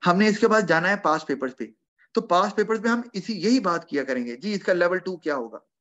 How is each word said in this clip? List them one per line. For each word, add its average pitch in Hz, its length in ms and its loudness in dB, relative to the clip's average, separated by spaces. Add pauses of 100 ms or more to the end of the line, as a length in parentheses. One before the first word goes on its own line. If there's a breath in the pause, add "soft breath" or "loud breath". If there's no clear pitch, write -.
हमने 185 240 4
इसके 214 180 4
बाद 214 200 4
जाना 165 220 2
है 202 80 2
पास 156 320 0
papers 131 260 -4
पे। 110 200 -14 (400 soft breath)
तो 226 60 2
पास 202 320 0
papers 208 280 0
पे 226 80 -2
हम 240 260 -2
इसी, 196 180 -6
यही 214 280 2
बात 170 300 -2
किया 139 140 -2
करेंगे, 123 320 -4
"जी, 202 160 -6
इसका 196 200 -2
level 180 260 0
टू 185 180 -8
क्या 151 180 -6
होगा, 117 260 -10 (200)